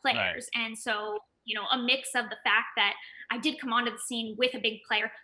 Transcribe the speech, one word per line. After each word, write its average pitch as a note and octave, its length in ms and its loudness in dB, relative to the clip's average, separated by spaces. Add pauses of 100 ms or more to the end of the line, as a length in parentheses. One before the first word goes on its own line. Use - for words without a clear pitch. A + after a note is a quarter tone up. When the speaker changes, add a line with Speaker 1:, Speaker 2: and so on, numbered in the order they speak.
Speaker 1:
Right. C4 100 4
Speaker 2:
players. G#3 400 -2
And A3+ 220 -4
so, G#3+ 420 -4 (260)
you G#3+ 100 -6
know, G#3 180 -2
a C4 60 4
mix B3+ 380 2
of A#3+ 80 2
the G#3+ 180 -8
fact A3 240 4 (100)
that G3+ 180 4 (360)
I A#3+ 80 -2
did B3+ 220 -2
come B3+ 120 -4
onto A#3 200 2
the A3+ 60 -10
scene A3+ 380 -6
with B3+ 180 4
a B3 40 -6
big A3 240 -2
player, A3 300 0 (100)